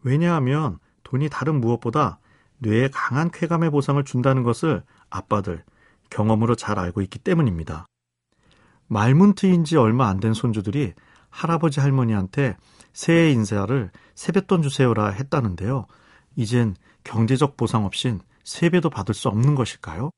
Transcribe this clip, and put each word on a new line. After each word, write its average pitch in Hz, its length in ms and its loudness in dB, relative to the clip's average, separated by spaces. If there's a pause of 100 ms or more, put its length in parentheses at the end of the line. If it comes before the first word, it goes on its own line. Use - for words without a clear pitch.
왜냐하면 143 720 0 (240)
돈이 139 280 -4
다른 147 300 -2
무엇보다 117 600 -2 (400)
뇌에 117 300 0
강한 151 420 -2
쾌감의 165 400 -2
보상을 143 320 0
준다는 131 400 0
것을 120 400 0 (260)
아빠들 95 540 -4 (480)
경험으로 110 420 0
잘 107 240 -4
알고 90 240 -4
있기 - 160 -6
때문입니다. 90 720 -2 (1000)
말문트인 170 760 4
지 160 140 0
얼마 117 320 4
안 95 100 -2
된 110 160 0
손주들이 107 580 -2 (380)
할아버지 160 480 -2
할머니한테 123 760 0 (380)
새해 165 380 4
인사를 107 580 0 (240)
"세뱃돈 185 480 0
주세요"라 120 480 2
했다는데요. 113 760 -4 (480)
이젠 113 400 0 (280)
경제적 127 540 0
보상 113 280 0
없인 101 360 -4 (220)
세배도 170 480 0
받을 101 240 -4
수 - 120 -4
없는 117 280 2
것일까요? 113 640 -6